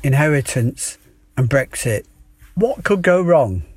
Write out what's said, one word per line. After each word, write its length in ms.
inheritance 920
and 120
Brexit. 540
What 300
could 180
go 200
wrong? 420